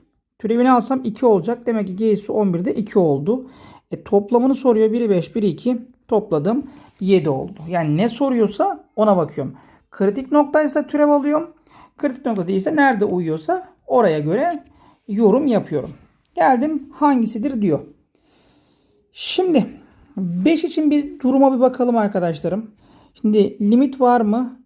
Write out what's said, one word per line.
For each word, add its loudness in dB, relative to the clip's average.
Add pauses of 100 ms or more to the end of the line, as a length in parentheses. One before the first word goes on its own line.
(400)
Türevini 2
alsam 2
iki -2
olacak. 0
Demek -2
ki -10
G 0
üssü -4
on 0
bir -4
de -2
iki -2
oldu. 0 (400)
E, -12
toplamını 2
soruyor. 2
Biri -2
beş, -2
biri 0
iki. -2 (300)
Topladım. -2 (340)
Yedi 2
oldu. -6
Yani 0
ne 2
soruyorsa 0 (120)
ona 4
bakıyorum. -4 (360)
Kritik -4
noktaysa 2
türev 0
alıyorum. 0 (480)
Kritik -6
nokta -4
değilse -2
nerede 2
uyuyorsa -4 (180)
oraya 2
göre -2 (440)
yorum 2
yapıyorum. -2 (440)
Geldim 0
hangisidir 0
diyor. 2 (1300)
Şimdi 0 (500)
beş 0
için -2
bir -2
duruma 2
bir -2
bakalım 0
arkadaşlarım. -2 (440)
Şimdi 0
limit 2
var 4
mı? -2